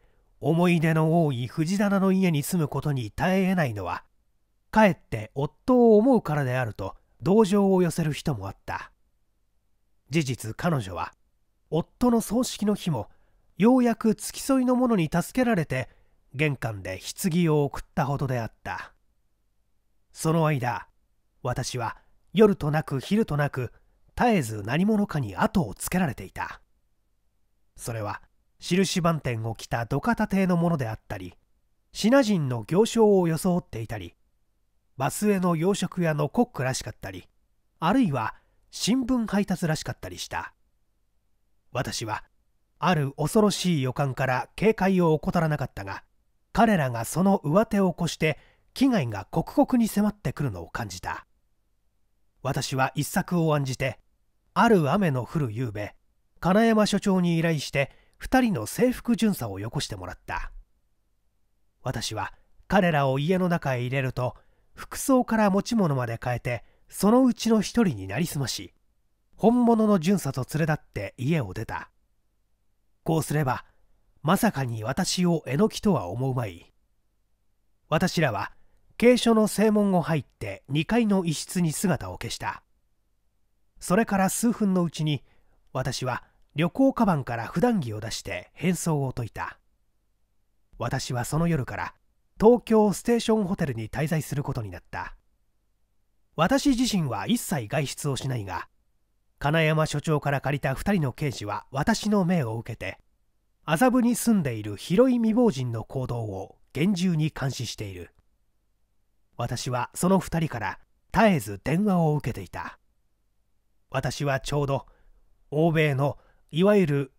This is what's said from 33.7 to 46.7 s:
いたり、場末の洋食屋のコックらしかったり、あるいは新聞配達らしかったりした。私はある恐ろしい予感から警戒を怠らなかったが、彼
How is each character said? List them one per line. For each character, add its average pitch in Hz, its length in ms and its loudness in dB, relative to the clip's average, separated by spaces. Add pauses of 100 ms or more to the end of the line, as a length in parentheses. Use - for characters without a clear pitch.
い 110 40 -10
た 110 120 -8
り、 87 180 -14 (800)
場 135 140 -2
末 208 280 0
の 180 160 2
洋 180 200 0
食 180 280 -4
屋 160 120 2
の 147 140 -2
コ - 140 0
ッ - 80 -4
ク 135 140 -6
ら 131 100 -4
し - 80 -8
か - 80 -12
っ - 100 -14
た 95 120 -12
り、 90 160 -16 (500)
あ 160 140 0
る 269 80 4
い 180 120 2
は 113 220 -4 (380)
新 254 320 0
聞 233 240 0
配 196 180 0
達 175 220 -2
ら 156 80 0
し - 80 -8
か - 80 -8
っ - 80 -14
た - 80 -12
り - 100 -14
し - 80 -10
た。 - 280 -8 (1160)
私 113 340 -6
は 107 200 -8 (640)
あ 180 80 4
る 139 220 0
恐 156 240 2
ろ 208 100 6
し 175 280 0
い 131 40 0
予 127 120 -2
感 139 200 -2
か 135 120 -2
ら 127 300 -2
警 214 180 2
戒 185 260 2
を 160 140 4
怠 175 260 0
ら 160 80 2
な 147 80 -2
か 135 80 -4
っ - 100 -8
た 127 100 -10
が、 98 200 -10 (480)
彼 226 240 4